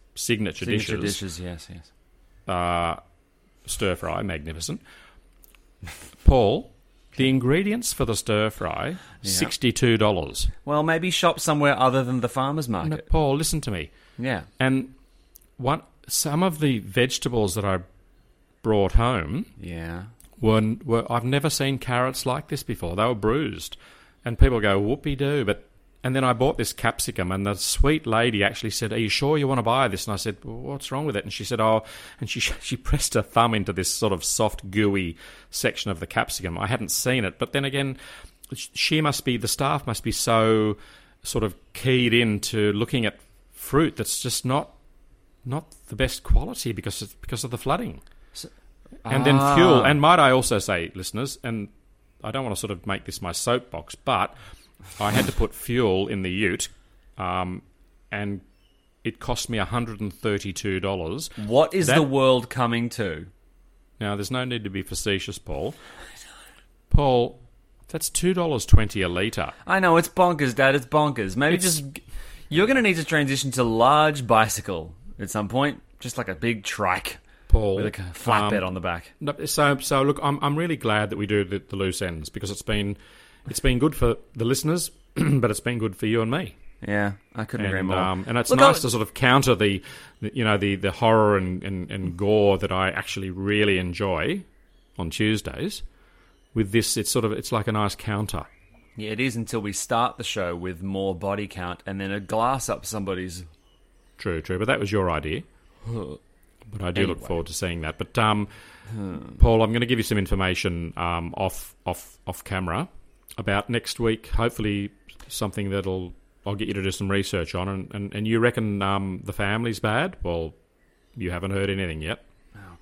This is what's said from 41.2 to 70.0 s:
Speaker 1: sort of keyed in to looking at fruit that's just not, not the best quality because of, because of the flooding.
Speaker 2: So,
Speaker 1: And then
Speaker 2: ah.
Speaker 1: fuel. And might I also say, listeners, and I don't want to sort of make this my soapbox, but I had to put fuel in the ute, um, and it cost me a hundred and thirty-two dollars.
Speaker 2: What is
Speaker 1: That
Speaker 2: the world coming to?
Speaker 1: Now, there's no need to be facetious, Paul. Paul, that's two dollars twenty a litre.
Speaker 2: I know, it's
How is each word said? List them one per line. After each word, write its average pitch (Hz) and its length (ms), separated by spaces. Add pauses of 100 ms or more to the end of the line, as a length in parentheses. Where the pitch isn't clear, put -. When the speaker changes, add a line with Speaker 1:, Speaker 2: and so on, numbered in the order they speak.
Speaker 1:
sort 113 200
of 98 100 (180)
keyed 127 420
in 113 260
to 104 340
looking 117 320
at - 120 (340)
fruit - 440
that's - 240
just - 240
not, 135 260 (760)
not 139 220 (220)
the 110 80
best 127 260
quality - 500
because 98 300
of, - 180
because - 240
of 123 60
the 123 80
flooding. 151 420 (320)
Speaker 2:
So, - 160 (560)
Speaker 1:
And 135 220
then 143 140
Speaker 2:
ah. 143 160
Speaker 1:
fuel. 156 280
And 143 160
might 165 200
I 139 100
also 127 280
say, 90 360
listeners, 104 500
and 113 240 (560)
I 110 60
don't 131 140
want 104 120
to - 40
sort 101 100
of 92 160
make 98 180
this - 160
my 87 120
soapbox, 120 640
but - 400 (640)
I 104 100
had 107 160
to 123 60
put - 220
fuel 101 540
in 101 140
the 92 80
ute, 95 380 (500)
um, 92 440 (500)
and 101 280 (640)
it - 160
cost - 300
me 113 80
a 98 60
hundred 110 360
and 101 120
thirty-two 98 680
dollars. 95 560
Speaker 2:
What 120 380
is 175 140
Speaker 1:
That 135 80
Speaker 2:
the 160 60
world 131 460
coming 117 420
to? 85 360 (720)
Speaker 1:
Now, 104 140
there's 101 160
no 127 140
need 123 200
to 98 60
be 95 120
facetious, 98 560
Paul. 80 360 (1160)
Paul, 127 480 (500)
that's - 220
two 180 240
dollars 165 320
twenty 104 360
a 90 60
litre. 90 440 (140)
Speaker 2:
I 190 140
know, 170 160
it's 170 120